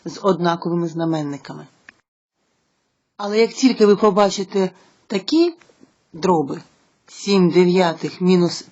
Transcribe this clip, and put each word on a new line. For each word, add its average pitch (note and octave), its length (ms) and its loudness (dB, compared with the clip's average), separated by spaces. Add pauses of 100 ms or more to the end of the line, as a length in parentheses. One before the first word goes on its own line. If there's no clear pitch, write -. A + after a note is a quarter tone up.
з - 180 -14
однаковими E3+ 640 -2
знаменниками. D3+ 800 -8 (1500)
Але G#3 220 -4
як A3+ 140 2
тільки A#3 340 2
ви G3+ 100 6
побачите G3 720 0 (360)
такі D#4+ 480 0 (580)
дроби, D#3+ 500 -2 (440)
сім F#3+ 440 0
дев'ятих F3+ 680 0
мінус F3+ 520 0